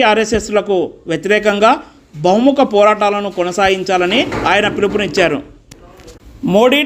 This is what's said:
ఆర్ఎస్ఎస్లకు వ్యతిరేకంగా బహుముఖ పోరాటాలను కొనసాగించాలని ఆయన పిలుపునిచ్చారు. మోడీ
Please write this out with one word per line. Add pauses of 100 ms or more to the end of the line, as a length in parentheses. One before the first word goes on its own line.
(120)
ఆర్ఎస్ఎస్లకు (300)
వ్యతిరేకంగా (540)
బహుముఖ (140)
పోరాటాలను
కొనసాగించాలని (300)
ఆయన
పిలుపునిచ్చారు. (1040)
మోడీ